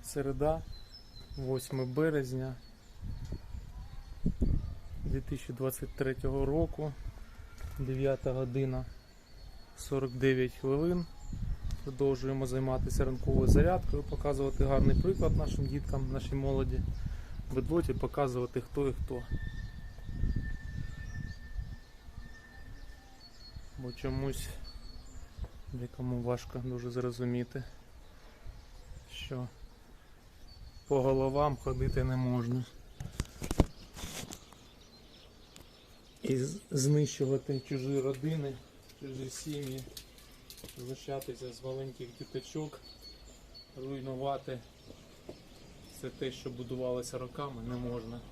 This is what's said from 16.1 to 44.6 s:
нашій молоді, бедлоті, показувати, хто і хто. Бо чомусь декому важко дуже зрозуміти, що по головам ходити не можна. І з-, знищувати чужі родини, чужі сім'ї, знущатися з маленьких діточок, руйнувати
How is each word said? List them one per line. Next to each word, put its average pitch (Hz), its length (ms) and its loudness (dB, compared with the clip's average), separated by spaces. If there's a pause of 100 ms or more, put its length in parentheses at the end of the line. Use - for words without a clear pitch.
нашій 135 220 -2
молоді, 135 460 2 (760)
бедлоті, 135 380 4
показувати, 127 680 0
хто 139 280 0
і 127 40 2
хто. 123 300 -2 (4000)
Бо 123 140 -6
чомусь 131 560 -2 (1200)
декому 123 500 -4
важко 123 360 -2
дуже 123 320 -4
зрозуміти, 123 720 -2 (1500)
що 127 360 -6 (1400)
по 135 140 6
головам 135 540 4
ходити 131 480 2
не 127 120 2
можна. 123 480 2 (3500)
І 135 140 2
з-, 147 240 -2 (100)
знищувати 139 880 2
чужі 139 400 0
родини, 139 520 -2 (480)
чужі 131 300 -8
сім'ї, 139 520 -6 (960)
знущатися 127 760 -8
з 117 120 -16
маленьких 131 440 -6 (100)
діточок, - 600 -6 (960)
руйнувати 135 840 -4 (1300)